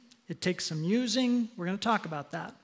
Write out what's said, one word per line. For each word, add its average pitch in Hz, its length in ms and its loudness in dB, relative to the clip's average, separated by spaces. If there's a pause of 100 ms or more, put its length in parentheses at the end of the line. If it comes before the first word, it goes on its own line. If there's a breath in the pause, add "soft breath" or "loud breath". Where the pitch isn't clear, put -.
(280)
It 156 140 -10
takes 180 240 0
some 156 180 -2
using. 240 720 2
We're 175 100 -6
gonna 190 120 -2
talk 220 260 2
about 156 280 -8
that. 160 320 -8